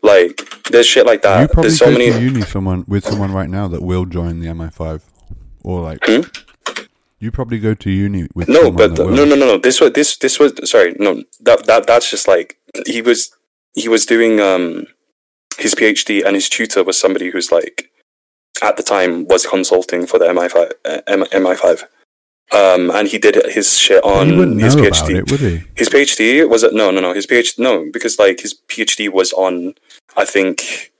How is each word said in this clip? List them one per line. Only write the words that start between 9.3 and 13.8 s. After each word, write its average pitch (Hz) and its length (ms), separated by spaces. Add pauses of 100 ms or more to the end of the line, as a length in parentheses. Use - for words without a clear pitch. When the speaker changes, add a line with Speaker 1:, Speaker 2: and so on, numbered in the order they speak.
Speaker 1:
no, 139 120
no. 104 120
This 127 220
was, - 120
this, - 260
this - 200
was, 147 140 (160)
sorry, 92 300
no. 101 240 (180)
That, 113 260
that, 113 200
that's 117 240
just, - 180
like, - 300 (280)
he 117 140
was, 117 340 (380)
he - 160